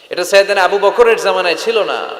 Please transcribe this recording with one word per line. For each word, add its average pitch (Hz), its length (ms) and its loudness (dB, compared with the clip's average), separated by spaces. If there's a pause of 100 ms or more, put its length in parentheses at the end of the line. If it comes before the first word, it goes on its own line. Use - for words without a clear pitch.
এটা 175 140 -4
সাইয়েদনা 196 400 2
আবু 196 160 0
বকরের 214 420 2
জামানায় 185 340 0
ছিল 220 280 0
না, 123 220 -4 (140)